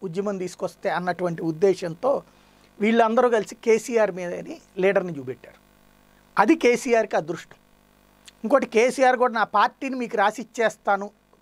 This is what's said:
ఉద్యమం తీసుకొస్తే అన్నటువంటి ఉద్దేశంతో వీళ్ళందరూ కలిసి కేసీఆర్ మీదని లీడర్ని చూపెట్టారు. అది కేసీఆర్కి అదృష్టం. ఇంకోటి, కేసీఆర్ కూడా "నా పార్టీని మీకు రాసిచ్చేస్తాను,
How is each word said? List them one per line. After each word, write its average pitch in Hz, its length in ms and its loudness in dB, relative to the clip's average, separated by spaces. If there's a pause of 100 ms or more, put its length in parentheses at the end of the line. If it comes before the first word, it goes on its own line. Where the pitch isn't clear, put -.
ఉద్యమం 196 360 -6
తీసుకొస్తే 180 500 -8
అన్నటువంటి 175 540 -4
ఉద్దేశంతో 180 800 0 (580)
వీళ్ళందరూ 226 480 4
కలిసి 220 260 -2
కేసీఆర్ 220 560 0
మీదని 180 500 -10 (180)
లీడర్ని 185 400 0
చూపెట్టారు. 127 380 -14 (840)
అది 220 180 4
కేసీఆర్కి 233 600 2
అదృష్టం. 165 400 -6 (880)
ఇంకోటి, 226 220 2
కేసీఆర్ 254 500 2
కూడా 240 180 0
"నా 214 100 -2
పార్టీని 254 520 -2
మీకు 233 200 -6
రాసిచ్చేస్తాను, 208 920 -2 (320)